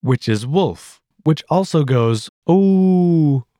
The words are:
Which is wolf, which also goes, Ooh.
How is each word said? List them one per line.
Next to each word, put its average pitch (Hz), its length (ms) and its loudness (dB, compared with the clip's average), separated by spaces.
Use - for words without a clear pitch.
Which 127 280 -2
is 110 180 -2
wolf, 143 540 -6
which 151 240 0
also 170 360 0
goes, 117 460 -2
Ooh. 180 920 2